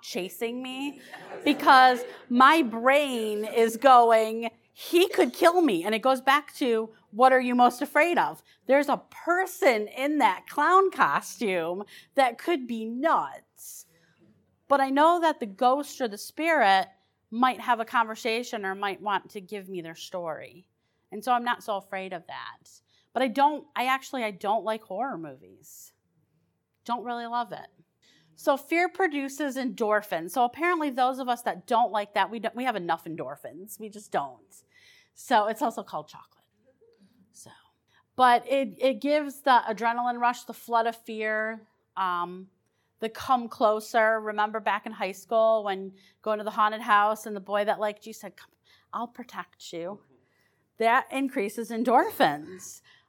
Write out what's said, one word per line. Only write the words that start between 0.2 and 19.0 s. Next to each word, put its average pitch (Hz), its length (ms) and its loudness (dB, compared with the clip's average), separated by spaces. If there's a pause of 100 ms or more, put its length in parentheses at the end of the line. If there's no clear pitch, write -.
me? 262 400 -10 (440)
Because 254 560 6 (280)
my 269 340 6
brain 233 840 0
is 226 320 2
going, 233 720 6 (220)
"He 349 360 2
could 285 240 2
kill 349 300 4
me." 185 220 0
And 214 100 0
it 220 60 -2
goes 262 200 2
back 285 360 2
to, 226 340 -2 (200)
what 254 220 6
are 254 80 6
you 247 140 -2
most 247 260 4
afraid 311 380 2
of? 160 240 -2 (240)
There's 277 220 4
a 226 140 -2 (220)
person 330 600 0
in 294 320 -4
that 202 300 0
clown 359 420 4
costume 180 920 -2 (320)
that 247 220 2
could 294 280 -4
be 226 180 -8
nuts. 226 1000 -4 (840)
But 277 120 4
I 269 100 0
know 320 300 4
that 311 180 0
the 240 80 -8
ghost 254 540 -2
or 240 80 -4
the 202 100 -10
spirit 240 720 2 (420)
might 240 320 -2
have 240 180 0
a 226 60 -4
conversation 226 800 -4
or 190 80 -6
might 196 260 -6